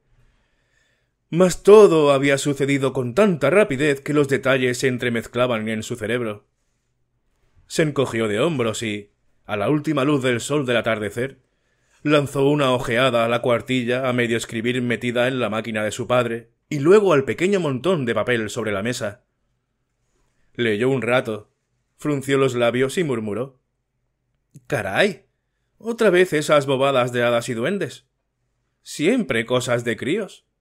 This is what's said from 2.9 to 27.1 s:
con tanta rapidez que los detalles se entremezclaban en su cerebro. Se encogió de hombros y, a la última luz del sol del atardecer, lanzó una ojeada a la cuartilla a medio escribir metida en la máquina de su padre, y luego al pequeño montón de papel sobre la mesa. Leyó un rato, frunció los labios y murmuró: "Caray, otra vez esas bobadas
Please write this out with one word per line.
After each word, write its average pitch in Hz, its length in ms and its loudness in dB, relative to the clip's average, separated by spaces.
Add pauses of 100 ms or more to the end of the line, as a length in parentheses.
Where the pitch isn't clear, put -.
con 120 220 -6
tanta 175 340 2
rapidez 143 520 2
que 147 120 -6
los 147 140 2
detalles 127 500 0
se 135 100 0
entremezclaban 120 800 -2
en 110 140 -4
su 120 140 -8
cerebro. 110 520 -6 (1200)
Se - 160 -2
encogió 127 440 -2
de 104 120 -2
hombros 123 440 -2
y, 104 280 -8 (340)
a 104 120 -6
la 101 120 -2
última 147 340 0
luz 143 180 0
del 123 200 -2
sol 143 240 -4
del 120 120 0
atardecer, 110 640 -4 (640)
lanzó 143 440 0
una 143 240 2
ojeada 123 540 0
a 117 40 0
la 117 120 0
cuartilla 123 680 -2
a 123 40 0
medio 117 240 0
escribir 117 440 -4
metida 120 460 -2
en 131 120 -4
la 110 100 -2
máquina 110 340 -6
de 107 80 -4
su 110 160 -8
padre, 117 440 -2 (160)
y 151 120 -6
luego 185 340 6
al 135 120 2
pequeño 196 340 0
montón 147 460 -2
de 113 100 -2
papel 110 340 -2
sobre 107 220 -6
la 98 100 -4
mesa. 113 440 -8 (1300)
Leyó 113 360 0
un 135 120 0
rato, 113 520 -4 (440)
frunció 139 400 -2
los 131 180 2
labios 123 420 0
y 185 60 0
murmuró: 113 580 -6 (1080)
"Caray, 123 580 -2 (520)
otra 226 320 0
vez 180 240 4
esas 147 320 2
bobadas 131 460 2